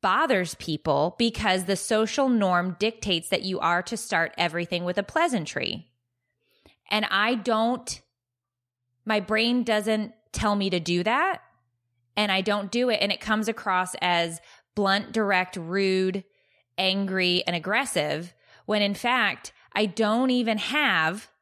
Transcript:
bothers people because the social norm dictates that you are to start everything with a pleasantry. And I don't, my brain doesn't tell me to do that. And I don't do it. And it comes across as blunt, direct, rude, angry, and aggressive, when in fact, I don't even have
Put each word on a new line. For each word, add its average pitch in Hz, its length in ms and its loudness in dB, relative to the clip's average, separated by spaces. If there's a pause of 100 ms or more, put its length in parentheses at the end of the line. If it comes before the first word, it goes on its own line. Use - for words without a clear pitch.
bothers 202 540 2
people 151 640 0
because 214 460 2
the 190 100 0
social 220 540 0
norm 185 500 2
dictates 202 500 -2
that - 140 0
you 190 160 -4
are 175 240 0
to 233 120 -8
start 165 440 -2
everything 175 460 -2
with 180 120 -2
a 202 60 0
pleasantry. - 880 -4 (1000)
And 214 220 0
I 214 240 2
don't, 233 680 -2 (1040)
my 214 140 0
brain 226 440 0
doesn't 214 500 0 (180)
tell 208 240 0
me 196 160 0
to 180 80 0
do 175 240 0
that. 294 380 0 (760)
And 208 140 2
I 190 100 2
don't 202 300 -2
do 247 180 2
it. 220 140 2
And 202 80 0
it 185 100 -4
comes 214 260 0
across 185 540 -2
as 170 400 0 (320)
blunt, 202 380 0
direct, 196 460 0
rude, 190 680 0 (560)
angry, 190 680 0
and 175 100 -2
aggressive, 175 760 -2 (320)
when 208 160 0
in 202 120 0
fact, 233 580 0 (220)
I 214 140 2
don't 220 420 2
even 233 280 2
have 202 720 2 (120)